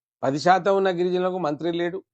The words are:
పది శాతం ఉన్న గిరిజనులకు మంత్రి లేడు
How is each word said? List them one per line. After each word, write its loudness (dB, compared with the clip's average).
పది -2
శాతం 4
ఉన్న 2
గిరిజనులకు -2
మంత్రి -4
లేడు -4